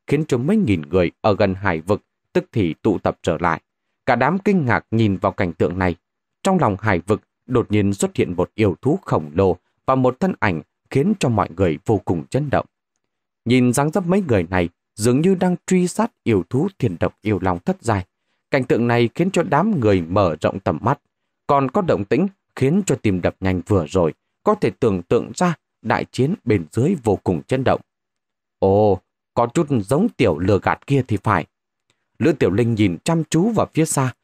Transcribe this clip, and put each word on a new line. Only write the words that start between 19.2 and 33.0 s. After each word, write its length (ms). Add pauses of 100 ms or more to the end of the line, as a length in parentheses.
cho 120
đám 360
người 220
mở 400
rộng 180
tầm 220
mắt. 180 (480)
Còn 240
có 100
động 240
tĩnh 220 (280)
khiến 300
cho 160
tim 200
đập 180
nhanh 280
vừa 200
rồi, 260 (300)
có 120
thể 240
tưởng 220
tượng 340
ra 200 (260)
đại 240
chiến 280 (100)
bên 280
dưới 320
vô 200
cùng 200
chấn 200
động. 180 (760)
"Ồ, 400 (340)
có 200
chút 160
giống 400
tiểu 300
lừa 240
gạt 240
kia 200
thì 160
phải." 220 (760)
Lữ 120
Tiểu 200
Linh 240
nhìn 280